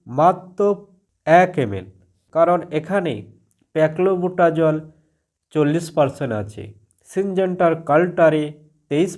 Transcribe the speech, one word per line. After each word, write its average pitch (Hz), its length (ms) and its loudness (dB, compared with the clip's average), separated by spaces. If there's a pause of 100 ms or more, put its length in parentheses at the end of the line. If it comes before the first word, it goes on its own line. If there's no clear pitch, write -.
(200)
মাত্র 165 420 0 (640)
এক 180 300 6
এমএল, 101 300 -6 (460)
কারণ 170 260 2 (120)
এখানে 160 420 -4 (640)
প্যাকলোবুটাজল 165 1000 0 (800)
চল্লিশ 156 380 0
পার্সেন্ট 139 500 -2
আছে, 104 220 -14 (460)
সিনজেন্টার 185 640 0 (160)
কাল্টারে 160 540 2 (480)
তেইশ 170 260 0